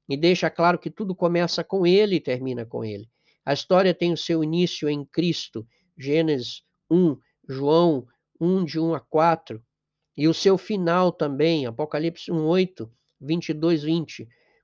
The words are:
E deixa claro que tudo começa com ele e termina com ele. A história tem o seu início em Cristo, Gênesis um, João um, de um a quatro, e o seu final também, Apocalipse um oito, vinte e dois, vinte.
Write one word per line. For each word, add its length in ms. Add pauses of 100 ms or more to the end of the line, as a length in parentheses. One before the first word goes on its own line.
E 80
deixa 320
claro 300
que 120
tudo 260
começa 480
com 200
ele 320
e 40
termina 440
com 200
ele. 240 (360)
A 80
história 400
tem 200
o 40
seu 260
início 460
em 160
Cristo, 600 (320)
Gênesis 640 (260)
um, 280 (320)
João 580 (340)
um, 240
de 140
um 160
a 60
quatro, 600 (560)
e 120
o 60
seu 220
final 560
também, 540
Apocalipse 680
um 140
oito, 440 (300)
vinte 300
e 40
dois, 280
vinte. 460 (360)